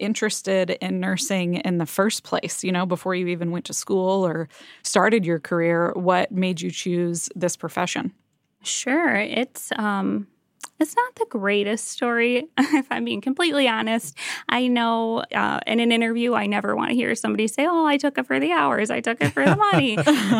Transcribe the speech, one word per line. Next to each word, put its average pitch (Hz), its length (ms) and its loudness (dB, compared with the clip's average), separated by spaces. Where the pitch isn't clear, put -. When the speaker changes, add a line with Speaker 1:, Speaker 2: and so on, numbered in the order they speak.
Speaker 1:
interested 196 680 0
in 185 160 -2
nursing 180 560 -2
in 175 240 0
the 160 80 0
first - 380 0
place, - 400 -6
you 185 80 0
know, 180 120 0
before 180 300 -2
you 180 140 -2
even 170 240 -4
went 175 140 -6
to - 60 -12
school 190 540 0
or 160 220 -2
started 208 420 4
your 165 140 2
career. 170 560 2
What 185 380 2
made 185 280 0
you 175 120 -4
choose 175 640 -2
this 175 200 -2
profession? - 560 -4
Speaker 2:
Sure. 269 520 0
It's, - 600 -4
um, 202 500 -2
it's 311 160 -2
not 494 200 0
the 453 120 -2
greatest 202 600 -2
story, 240 640 0
<laughs> - 60 -8
if 285 320 2
I'm 233 140 -4
being 233 160 -4
completely 285 480 0
honest. 220 480 -2
I 247 180 2
know, 233 560 0
uh, - 320 0
in 226 120 2
an 233 140 4
interview, 233 420 2
I 208 120 0
never 202 280 -2
wanna 233 200 -2
hear 233 200 2
somebody 220 340 -2
say, 277 200 0
"Oh, 330 180 2
I 285 120 4
took 285 200 -2
it 262 80 -2
for 269 140 0
the 302 120 0
hours, 277 380 2
I - 100 -2
took 233 200 -4
it 240 100 2
for 277 140 0
the 156 120 6
money." 320 400 4
Speaker 3:
<laughs> 156 80 2